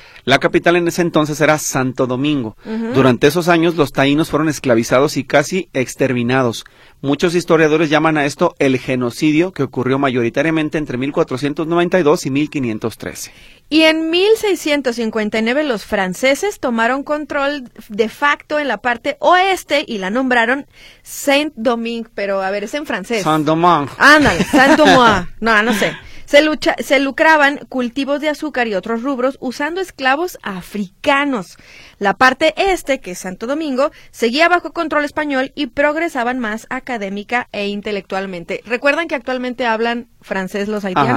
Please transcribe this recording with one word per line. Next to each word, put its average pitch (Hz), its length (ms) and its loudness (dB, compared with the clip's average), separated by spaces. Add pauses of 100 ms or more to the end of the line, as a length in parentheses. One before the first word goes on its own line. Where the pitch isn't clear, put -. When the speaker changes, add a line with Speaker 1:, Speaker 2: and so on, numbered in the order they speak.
(240)
Speaker 1:
La 131 140 4
capital 170 380 2
en 170 100 0
ese 170 140 -2
entonces 151 400 0
era 151 180 4
Santo 131 480 -2
Domingo. 127 600 -2
Speaker 2:
Ujú. 226 260 -6
Speaker 1:
Durante 131 340 4
esos 165 220 2
años, 170 260 2
los - 180 -2
taínos 143 360 2
fueron 156 220 0
esclavizados 131 640 2
y 131 80 -4
casi 151 480 -2
exterminados. 127 920 -2 (340)
Muchos 147 340 0
historiadores 160 540 2
llaman 156 300 2
a 143 80 0
esto - 320 -2
el 135 200 2
genocidio 151 720 0
que 139 100 -4
ocurrió 131 380 -2
mayoritariamente 143 800 0
entre 139 200 -6
mil 139 140 -4
cuatrocientos 151 560 -2
noventa 175 320 2
y - 20 2
dos 156 240 2
y 139 40 -4
mil 147 200 -2
quinientos 113 480 -4
trece. - 320 -12 (400)
Speaker 2:
Y 311 120 4
en 320 280 2
mil 370 260 2
seiscientos 294 600 -2
cincuenta 220 420 -2
y 220 40 0
nueve 247 200 0
los 240 220 -2
franceses 254 720 0
tomaron 247 460 -2
control 294 640 -4 (180)
de 220 200 -2
facto 302 500 -2
en 294 80 -2
la 214 120 -2
parte 254 420 -2
oeste 349 640 2
y 226 120 -8
la 185 120 -4
nombraron 254 560 0 (380)
Saint-Domingue, 233 1080 -2
pero 196 280 -2
a 190 80 -2
ver, 202 140 -4
es - 100 -10
en 294 120 -6
francés. 220 360 -4
Speaker 1:
Saint-Domingue. 156 760 2
Speaker 2:
Ándale, 254 460 6
Speaker 1:
<laughs> - 60 -10
Speaker 2:
Saint-Domingue. 262 760 6 (140)
No, 220 220 2
no 226 120 2
sé. 190 180 -2 (320)
Se 285 180 6
lucha-, 311 360 0
se 277 220 0
lucraban 294 600 2 (100)
cultivos 262 500 -4
de 302 80 -2
azúcar 269 400 -4
y 208 60 -4
otros 226 280 -4
rubros 269 380 -2
usando 294 400 -6
esclavos 294 640 -4
africanos. 214 1120 -4 (420)
La 196 160 0
parte 262 420 2
este, 339 440 0
que 180 120 -12
es 180 80 -12
Santo 185 260 -10
Domingo, 285 440 -2 (200)
seguía 277 380 2
bajo 349 240 0
control 311 340 -2
español 285 480 -4
y 285 140 -6
progresaban 285 720 -2
más 220 300 -6
académica 233 840 -6
e 202 160 -4
intelectualmente. 196 1000 -6
¿Recuerdan 285 420 0
que 330 60 -6
actualmente 254 500 -6
hablan 233 440 -2 (120)
francés 196 480 -6
los 208 160 -6
haitianos? 180 320 0